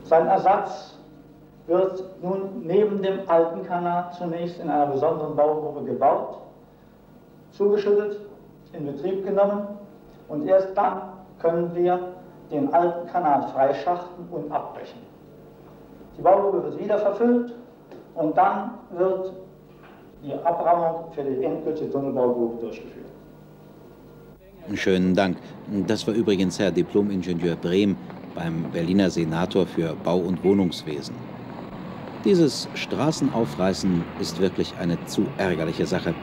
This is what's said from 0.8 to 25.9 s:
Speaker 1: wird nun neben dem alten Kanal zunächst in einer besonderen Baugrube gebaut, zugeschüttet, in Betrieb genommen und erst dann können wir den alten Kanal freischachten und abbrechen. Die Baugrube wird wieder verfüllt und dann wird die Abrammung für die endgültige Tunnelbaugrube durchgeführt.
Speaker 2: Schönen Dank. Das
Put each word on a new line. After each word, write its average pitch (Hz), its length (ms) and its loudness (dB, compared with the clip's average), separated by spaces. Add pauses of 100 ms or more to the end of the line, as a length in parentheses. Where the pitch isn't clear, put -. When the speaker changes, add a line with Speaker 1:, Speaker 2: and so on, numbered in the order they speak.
Speaker 1:
wird 185 360 2 (180)
nun 190 440 -4
neben 202 360 4
dem 190 260 0
alten 170 360 4
Kanal 175 540 -2
zunächst 170 420 -6
in 156 100 -6
einer 147 180 4
besonderen 147 480 0
Baugrube 147 480 0
gebaut, 135 560 0 (1120)
zugeschüttet, 208 680 2 (560)
in 156 120 -8
Betrieb 185 400 -4
genommen 202 420 2 (600)
und 151 200 -4
erst 190 280 4
dann 190 260 2 (380)
können 170 340 0
wir 175 260 2 (520)
den 143 220 0
alten 175 340 2
Kanal 147 360 2 (100)
freischachten 175 800 0
und 147 200 -6
abbrechen. - 480 -8 (1160)
Die - 40 -12
Baugrube 190 420 4
wird - 160 -8
wieder 208 180 0
verfüllt 240 560 2 (600)
und 151 200 0
dann 208 360 2 (200)
wird 185 400 0 (920)
die 139 100 -8
Abrammung 165 800 0
für 147 100 -6
die 131 200 -2
endgültige - 480 -2
Tunnelbaugrube 123 680 0
durchgeführt. - 480 -12 (1700)
Speaker 2:
Schönen 92 400 2
Dank. 95 220 2 (500)
Das 107 180 -2